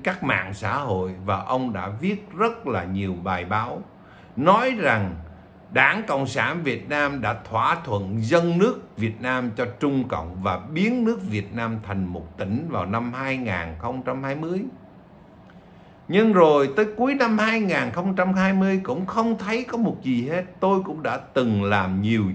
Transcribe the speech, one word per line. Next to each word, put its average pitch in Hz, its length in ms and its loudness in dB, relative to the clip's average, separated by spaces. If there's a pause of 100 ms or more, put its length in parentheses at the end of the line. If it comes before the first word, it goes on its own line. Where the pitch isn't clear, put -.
các 185 200 -2
mạng 98 320 0
xã 104 220 -4
hội 95 380 -2 (100)
và 98 180 0
ông 127 300 -2
đã 92 160 -4 (120)
viết 196 360 -2
rất 226 300 0
là 98 180 -2
nhiều 95 380 -2
bài 90 220 -2
báo 117 380 -4 (540)
nói 214 420 4
rằng 110 360 2 (580)
Đảng 147 360 4
Cộng 139 180 0
sản 135 360 -2
Việt 120 260 -4
Nam 143 320 0
đã 107 160 -2 (140)
thỏa 123 340 2
thuận 104 400 -4
dâng 170 340 4
nước - 380 0
Việt 110 240 -4
Nam 127 360 -2
cho 127 80 -2 (160)
Trung 139 280 0
Cộng 82 340 -6
và 92 160 -2
biến 190 460 0
nước 226 140 0 (120)
Việt 104 240 -4
Nam 113 320 -4
thành 95 180 -2
một 87 340 -10
tỉnh 113 320 -4
vào 95 160 -4
năm 117 260 -4
hai 135 240 -4
nghìn 87 420 -4
không 127 240 -6
trăm 131 200 -4
hai 135 120 -4
mươi? 170 300 -4 (1400)
Nhưng 214 240 6
rồi 151 440 8
tới 214 100 4 (100)
cuối 262 180 2
năm 233 240 2
hai 220 220 2
nghìn 147 320 0
không 190 240 -2
trăm 185 160 2
hai 190 200 4
mươi 190 320 4
cũng 180 220 -4
không 226 320 0
thấy 220 260 -4
có 233 140 -6
một 175 240 2
gì 127 260 0
hết. 180 160 -2 (160)
Tôi 190 220 4
cũng 160 200 -8
đã 120 140 -2 (180)
từng 110 300 4
làm 98 380 2
nhiều 107 220 2 (100)